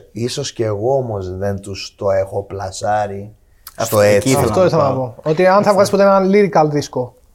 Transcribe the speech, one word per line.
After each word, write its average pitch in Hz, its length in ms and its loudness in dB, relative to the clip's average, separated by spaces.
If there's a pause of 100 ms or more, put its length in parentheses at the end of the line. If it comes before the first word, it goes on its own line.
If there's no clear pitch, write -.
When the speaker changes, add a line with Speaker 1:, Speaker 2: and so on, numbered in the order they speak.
(120)
Speaker 1:
ίσως 123 420 -8
και 113 120 -4
εγώ 110 320 -2
όμως 101 400 -6
δεν 98 240 -4
τους - 360 -14
το 101 140 -2
έχω 98 320 -2
πλασάρει. 101 880 -6 (480)
Αυτό, 110 160 -4
Speaker 2:
Στο 104 100 4
Speaker 1:
εκεί 104 100 6
Speaker 2:
έτσι. 101 140 2
Speaker 1:
ήθελα 135 160 2
Speaker 3:
Αυτό 107 140 0
Speaker 1:
να 185 60 4
Speaker 3:
ήθελα 160 180 2
να 135 120 0
Speaker 1:
πάω. 131 120 -4
Speaker 3:
πω. 117 220 -8
Ότι 160 180 2
αν 196 160 4
θα 202 80 2
βγάλεις 196 180 4
ποτέ 196 140 2
έναν 196 300 4
lyrical 180 360 4
δίσκο, 139 460 -6 (200)